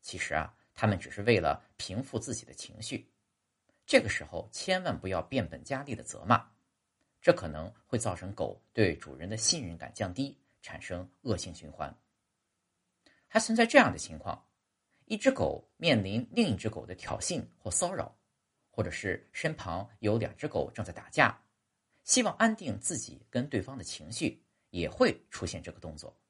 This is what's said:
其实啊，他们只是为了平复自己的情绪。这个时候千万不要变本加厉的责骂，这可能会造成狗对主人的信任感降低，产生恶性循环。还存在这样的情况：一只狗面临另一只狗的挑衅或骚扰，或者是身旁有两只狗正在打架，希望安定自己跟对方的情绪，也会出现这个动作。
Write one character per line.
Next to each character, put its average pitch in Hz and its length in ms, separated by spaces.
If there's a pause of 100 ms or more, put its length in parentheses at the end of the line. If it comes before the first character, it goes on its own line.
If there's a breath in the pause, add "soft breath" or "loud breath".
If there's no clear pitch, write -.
其 - 160
实 - 160
啊， 76 200 (200 soft breath)
他 - 120
们 101 140
只 - 100
是 - 120
为 110 180
了 76 240 (140 soft breath)
平 107 260
复 123 160
自 117 160
己 113 80
的 - 100
情 - 280
绪。 - 280 (760)
这 - 160
个 - 80
时 - 160
候 - 260
千 185 320
万 - 160
不 95 80
要 92 140
变 117 260
本 - 160
加 135 200
厉 139 120
的 - 80
责 - 220
骂， 113 200 (760)
这 175 100
可 165 160
能 78 240 (140)
会 - 120
造 113 180
成 92 180
狗 60 280 (120)
对 95 240
主 69 180
人 82 140
的 110 80
信 120 280
任 85 120
感 78 160
降 92 200
低， 139 240 (240)
产 - 200
生 90 280 (120)
恶 107 160
性 82 180
循 76 160
环。 71 240 (1300 soft breath)
还 - 120
存 226 160
在 233 100
这 233 120
样 220 140
的 - 60
情 76 220
况： - 260 (600)
一 214 100
只 - 160
狗 71 460
面 135 260
临 104 280
另 214 180
一 107 80
只 110 120
狗 - 160
的 90 100
挑 - 240
衅 - 260 (120)
或 - 140
骚 180 220
扰， 143 200 (560)
或 - 140
者 90 80
是 - 400
身 160 240
旁 92 340 (100)
有 104 180
两 - 180
只 - 140
狗 - 220
正 - 120
在 - 80
打 - 180
架， 127 320 (640)
希 - 200
望 190 120
安 220 180
定 143 240
自 147 200
己 - 320
跟 123 180
对 110 140
方 131 160
的 101 80
情 - 260
绪， - 320 (260)
也 85 200
会 - 280 (120)
出 - 160
现 85 180
这 - 80
个 - 80
动 80 160
作。 - 180 (160)